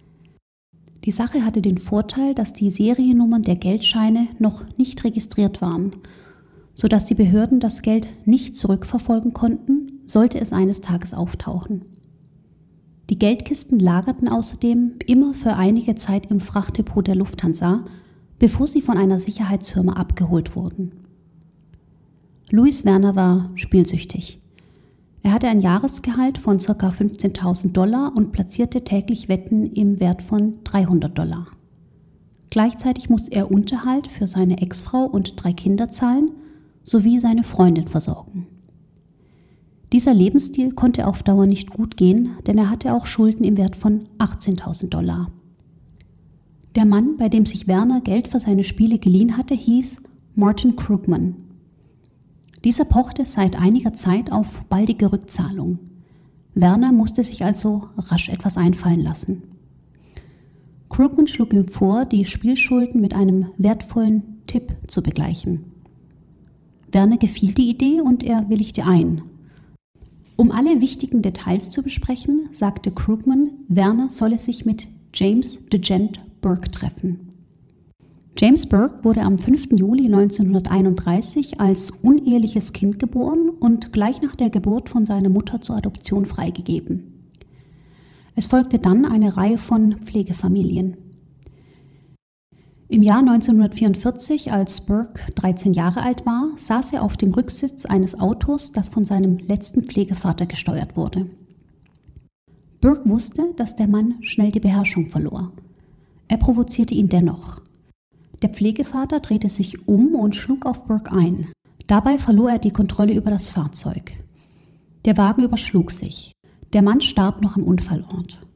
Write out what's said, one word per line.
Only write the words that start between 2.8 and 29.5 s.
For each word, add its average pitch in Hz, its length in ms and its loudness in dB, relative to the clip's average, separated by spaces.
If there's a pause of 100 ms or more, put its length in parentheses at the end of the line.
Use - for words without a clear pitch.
der 185 140 0
Geldscheine 220 720 0 (100)
noch 214 260 0 (140)
nicht 254 260 -2
registriert 208 560 -2
waren, 175 360 -4 (760)
sodass 208 320 2
die - 100 0
Behörden 220 460 4
das 220 220 -4
Geld 220 260 0 (160)
nicht - 320 2
zurückverfolgen 226 760 -2
konnten, 269 720 -2
sollte 226 340 2
es 214 140 -6
eines 190 260 0
Tages 175 320 -6
auftauchen. 180 680 -6 (1300)
Die 185 80 -2
Geldkisten 240 600 -2
lagerten 185 500 0
außerdem 233 640 -2 (140)
immer 269 280 4
für 220 220 -2
einige 220 400 2
Zeit 196 340 -4
im 202 100 0
Frachtdepot - 680 -4
der 190 100 0
Lufthansa, 180 680 -2 (540)
bevor 247 300 2
sie 294 120 0
von 240 160 -2
einer 190 240 2
Sicherheitsfirma 190 720 -2
abgeholt 175 640 -2
wurden. 180 360 -8 (1600)
Louis 262 380 4
Werner 196 280 4
war 185 420 2
spielsüchtig. - 840 0 (840)
Er 202 120 2
hatte 247 140 0
ein 220 120 4
Jahresgehalt 247 800 0
von 202 200 2
circa 185 320 -2
fünfzehntausend 185 840 -2
Dollar 233 400 0
und 208 160 2
platzierte 240 500 -4
täglich 202 460 -4
Wetten 202 380 0